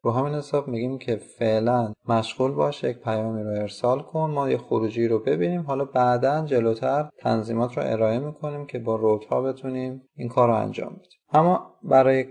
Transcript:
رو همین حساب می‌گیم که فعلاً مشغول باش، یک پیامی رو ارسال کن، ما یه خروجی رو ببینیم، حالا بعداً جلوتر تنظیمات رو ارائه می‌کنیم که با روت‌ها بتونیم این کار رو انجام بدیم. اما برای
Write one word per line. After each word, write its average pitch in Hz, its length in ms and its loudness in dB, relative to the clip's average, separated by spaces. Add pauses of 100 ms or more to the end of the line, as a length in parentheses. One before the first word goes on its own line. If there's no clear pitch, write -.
رو 123 80 0
همین 139 240 -2
حساب 143 340 -4
می‌گیم 123 300 -4
که 113 180 -4
فعلاً 113 760 0 (160)
مشغول 120 420 0
باش، 143 340 -2
یک 123 140 -2
پیامی 110 440 -4
رو 107 80 -6
ارسال 113 520 -2
کن، 156 280 -4
ما 139 200 0
یه 127 80 2
خروجی 117 500 0
رو 110 100 2
ببینیم، 170 440 0
حالا 139 220 -2
بعداً 131 600 2
جلوتر 131 640 0 (100)
تنظیمات 117 600 -2
رو 143 80 -2
ارائه 113 320 2
می‌کنیم 147 480 -8
که 127 120 -10
با 113 180 -2
روت‌ها 110 460 2
بتونیم 131 600 -6 (140)
این 131 120 -6
کار 120 200 4
رو 113 60 4
انجام 107 380 -4
بدیم. - 280 -20 (120)
اما 170 500 2
برای 131 480 6